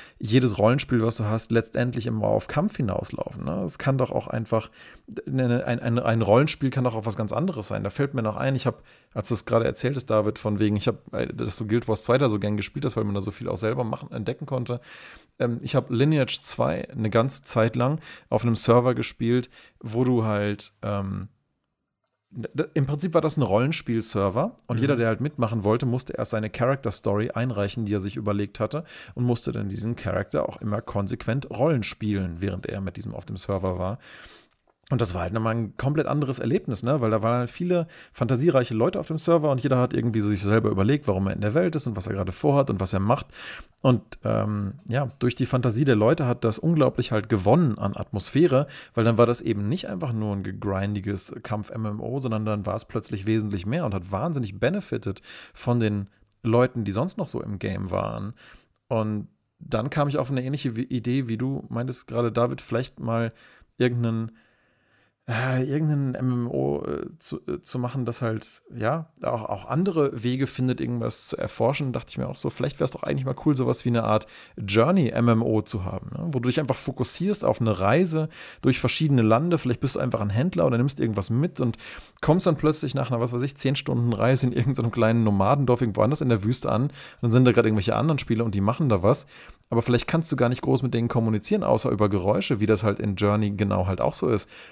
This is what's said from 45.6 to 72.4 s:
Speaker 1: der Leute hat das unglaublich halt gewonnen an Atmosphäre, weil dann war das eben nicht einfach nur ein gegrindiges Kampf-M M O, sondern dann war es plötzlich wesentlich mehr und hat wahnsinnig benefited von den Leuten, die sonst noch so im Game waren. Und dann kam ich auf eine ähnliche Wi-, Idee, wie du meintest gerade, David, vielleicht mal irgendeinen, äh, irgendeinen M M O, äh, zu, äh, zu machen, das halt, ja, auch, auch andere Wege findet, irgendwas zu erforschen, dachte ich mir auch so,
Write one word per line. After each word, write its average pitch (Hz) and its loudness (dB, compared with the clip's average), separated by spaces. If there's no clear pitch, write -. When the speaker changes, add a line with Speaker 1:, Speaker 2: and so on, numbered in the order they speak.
Speaker 1:
der 131 4
Leute 120 4
hat 120 0
das 110 2
unglaublich 151 2
halt 107 0
gewonnen 113 4
an 101 -4
Atmosphäre, 135 2
weil 117 2
dann 113 4
war 117 8
das 117 0
eben 101 -2
nicht 175 -4
einfach 170 -4
nur 107 -2
ein 95 -6
gegrindiges 98 -4
Kampf-M 107 -6
M 107 -6
O, 117 -6
sondern 113 -2
dann 104 -2
war 101 -2
es 107 -8
plötzlich 104 -6
wesentlich 107 0
mehr 147 -2
und 98 -4
hat 92 -6
wahnsinnig 110 -4
benefited 120 -2
von 120 0
den 104 0
Leuten, 120 2
die 101 -2
sonst 139 -2
noch 170 -4
so - -6
im 101 -8
Game 98 -4
waren. 101 -4
Und 107 -2
dann 117 -4
kam 147 2
ich 143 -2
auf 139 -2
eine 131 -2
ähnliche 131 -4
Wi-, 127 -2
Idee, 123 -2
wie 113 -4
du 135 -4
meintest 123 -6
gerade, 117 0
David, 120 0
vielleicht - -4
mal 117 -2
irgendeinen, 117 0
äh, 127 0
irgendeinen 143 0
M 127 -2
M 120 -2
O, 71 -2
äh, - -6
zu, - -8
äh, 69 -4
zu - -6
machen, 123 -4
das 123 -6
halt, 110 -6
ja, 127 -4
auch, 113 -2
auch - -8
andere 147 0
Wege 131 0
findet, 127 -2
irgendwas 120 -4
zu - -4
erforschen, 131 -2
dachte 123 -6
ich - -8
mir 131 -4
auch 139 -8
so, - -4